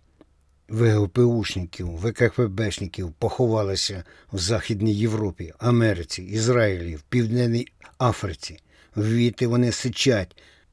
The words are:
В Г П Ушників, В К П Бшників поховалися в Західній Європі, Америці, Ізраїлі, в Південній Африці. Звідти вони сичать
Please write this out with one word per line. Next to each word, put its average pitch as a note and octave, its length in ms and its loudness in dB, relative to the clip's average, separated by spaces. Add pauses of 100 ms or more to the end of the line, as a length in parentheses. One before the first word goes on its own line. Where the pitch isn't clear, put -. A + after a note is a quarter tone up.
(680)
В A2+ 220 4
Г G#2 180 4
П B2 140 2
Ушників, F#2 760 -2
В G#2 160 -4
К A#2 160 2
П A#2 200 0
Бшників F#2+ 640 -6
поховалися G2+ 920 0 (280)
в F#2+ 60 -6
Західній G#2 560 0
Європі, G#2 640 -2
Америці, A2+ 640 0
Ізраїлі, G2+ 760 0
в D2+ 60 -16
Південній A#2+ 640 0 (320)
Африці. F#2+ 600 -2 (380)
Звідти A#2 500 0
вони A#2+ 260 2
сичать A2+ 720 -2 (300)